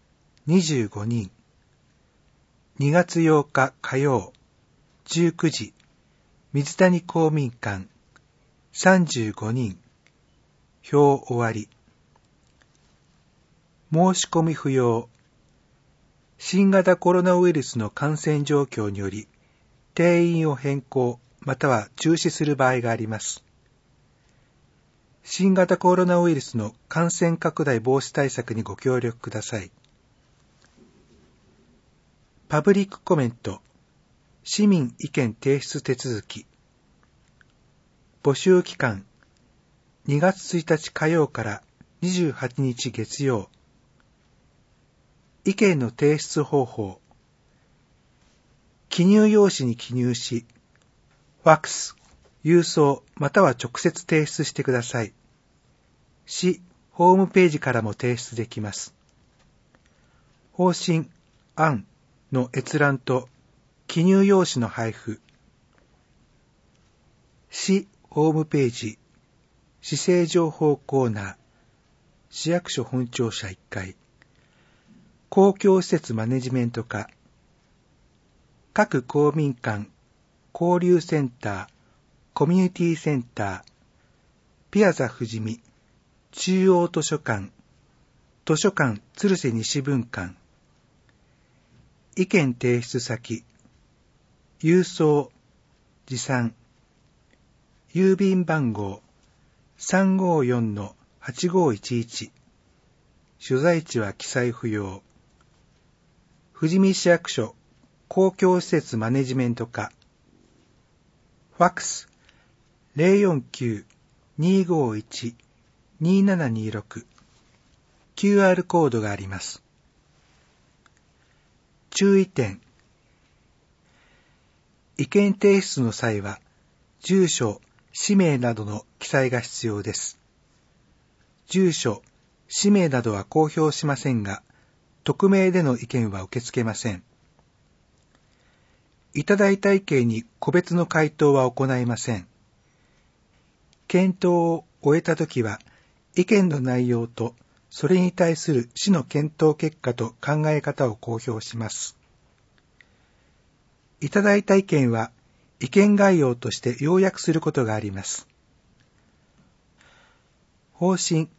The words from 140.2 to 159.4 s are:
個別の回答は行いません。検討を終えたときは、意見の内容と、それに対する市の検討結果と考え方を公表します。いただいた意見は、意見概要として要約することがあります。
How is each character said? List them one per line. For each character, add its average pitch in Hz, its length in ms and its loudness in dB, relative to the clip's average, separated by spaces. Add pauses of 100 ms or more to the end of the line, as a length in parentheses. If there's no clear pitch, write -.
個 - 140 -4
別 175 240 0
の 170 100 2
回 156 260 0
答 147 220 4
は 131 160 4
行 135 160 -4 (120)
い 123 80 -2
ま 120 100 -2
せ 110 220 -6
ん。 92 100 -14 (1600)
検 185 300 2
討 - 80 -2
を 170 400 0 (160)
終 147 180 2
え - 20 -4
た 160 140 -2
と 160 100 -4
き 127 180 -4
は、 104 160 -8 (540)
意 180 120 0
見 196 240 4
の 147 100 -4
内 123 300 -2
容 117 180 -2
と、 120 280 -8 (340)
そ - 180 -4
れ 185 140 4
に 180 100 0
対 165 240 0
す - 180 -2
る 120 220 0
市 - 160 0
の 156 140 2
検 151 280 -4
討 156 240 4
結 156 200 -4
果 123 160 -4
と 120 260 -6
考 151 300 -2
え 151 100 0
方 139 300 -2
を 107 80 -8
公 117 160 -10 (120)
表 110 140 -6
し - 180 -14
ま 113 120 -6
す。 - 260 -12 (2000)
い 143 80 -6
た 208 120 2
だ 202 140 4
い 202 80 2
た 196 140 4
意 196 60 4
見 139 280 2
は、 113 200 -4 (500)
意 131 80 -8
見 202 260 4
概 196 240 6
要 127 160 2
と 117 160 -8
し - 80 -8
て 123 220 -4
要 170 180 2
約 185 220 0
す 170 100 0
る 160 80 0
こ 156 140 -4
と 135 100 0
が 110 120 -2
あ - 40 -4
り 104 120 -6
ま 95 120 -10
す。 - 240 -12 (2500)